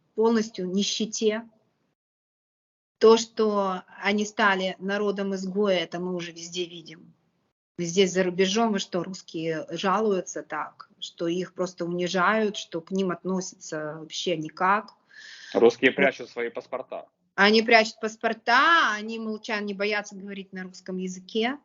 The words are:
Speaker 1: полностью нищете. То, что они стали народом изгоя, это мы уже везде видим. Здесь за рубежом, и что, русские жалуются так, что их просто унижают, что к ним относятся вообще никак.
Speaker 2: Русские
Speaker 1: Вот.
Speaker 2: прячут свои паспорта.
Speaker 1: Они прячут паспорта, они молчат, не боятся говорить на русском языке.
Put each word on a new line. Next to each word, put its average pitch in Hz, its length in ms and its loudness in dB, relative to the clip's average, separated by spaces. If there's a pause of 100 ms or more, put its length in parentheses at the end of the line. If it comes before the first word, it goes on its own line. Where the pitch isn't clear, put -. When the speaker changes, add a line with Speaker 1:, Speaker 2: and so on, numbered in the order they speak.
(140)
Speaker 1:
полностью 220 560 2
нищете. 214 760 -2 (1500)
То, 226 180 10
что 202 680 0 (180)
они 208 240 0
стали 190 540 0
народом 196 560 -2
изгоя, 190 440 0
это 165 200 -4
мы 180 160 -4
уже 170 180 -6
везде 170 340 -8
видим. 165 460 -18 (680)
Здесь 175 340 2
за 185 100 2
рубежом, 190 540 2
и - 20 0
что, 185 240 -4
русские 165 680 -8
жалуются 185 720 -2
так, - 460 -10 (120)
что - 260 -8
их 170 260 -4
просто 180 320 -6
унижают, 185 720 0
что - 240 -10
к - 120 -14
ним 190 180 0
относятся 170 880 -6
вообще 160 380 -6
никак. 185 580 -2 (580)
Speaker 2:
Русские 117 380 6
Speaker 1:
Вот. - 60 -2
Speaker 2:
прячут 131 340 0
свои 120 200 -6
паспорта. 123 580 -10 (260)
Speaker 1:
Они 214 280 6
прячут 220 360 4
паспорта, 240 920 2
они 220 260 -6
молчат, 214 440 -6
не 208 120 -6
боятся 202 400 -4
говорить 196 380 -14
на 185 120 -10
русском 185 340 -12
языке. 185 680 -4